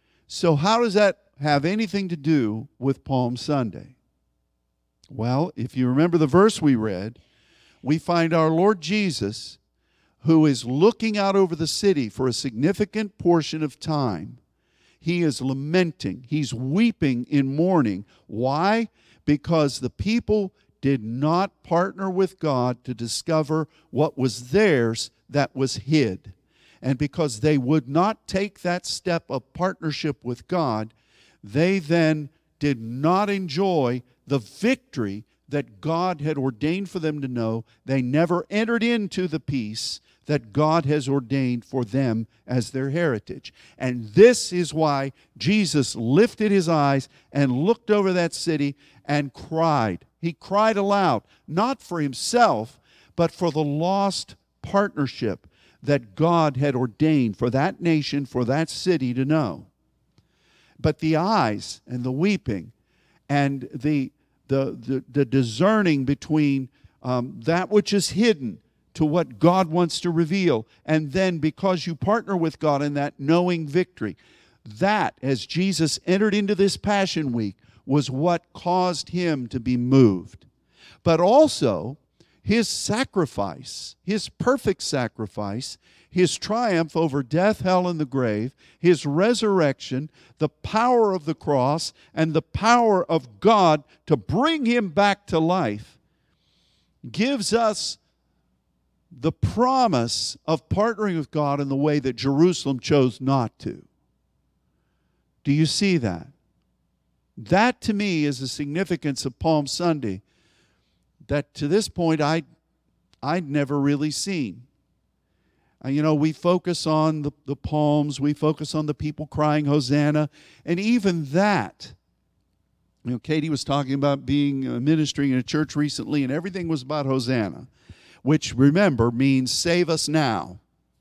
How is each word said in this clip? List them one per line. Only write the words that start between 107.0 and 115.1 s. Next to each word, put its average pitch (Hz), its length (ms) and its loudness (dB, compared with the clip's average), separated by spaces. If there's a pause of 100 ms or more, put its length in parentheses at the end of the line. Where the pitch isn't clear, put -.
That, 196 440 2
to 220 120 -2
me, 196 320 0
is 135 140 -2
the 135 80 -8
significance 147 800 -4
of 131 120 -8
Palm 151 300 0
Sunday 135 540 -4 (1080)
that 143 280 -4
to 147 120 -4
this 196 220 0
point 160 320 0
I, 156 220 0 (800)
I'd 156 280 -4
never 143 300 -2
really 143 320 0
seen. 131 520 -6 (1200)